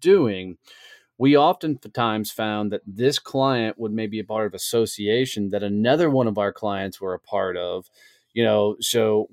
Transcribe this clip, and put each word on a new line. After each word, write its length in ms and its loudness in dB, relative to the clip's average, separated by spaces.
doing, 580 2
we 200 6
oftentimes 920 0
found 400 -4
that 160 -6
this 320 0
client 580 0
would 140 -6
maybe 260 -4
be 20 -4
a 40 -8
part 240 -2
of 60 -6
association 960 -2
that 120 -2
another 460 2
one 180 2
of 100 -2
our 140 0
clients 480 -6
were 140 -6
a 60 -8
part 360 -4
of, 340 -8
you 100 0
know, 360 2
so 540 0